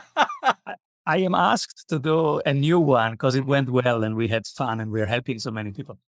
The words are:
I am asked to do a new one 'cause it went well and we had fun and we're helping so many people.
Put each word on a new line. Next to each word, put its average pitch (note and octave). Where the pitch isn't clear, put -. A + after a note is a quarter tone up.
I D#3+
am F#3
asked F#3+
to D#3+
do D#3
a D3
new D#3
one A#2
'cause C3
it C3+
went C#3
well B2
and A2
we A2+
had A2
fun A2+
and A2
we're G#2+
helping A#2+
so A#2
many G#2+
people. A#2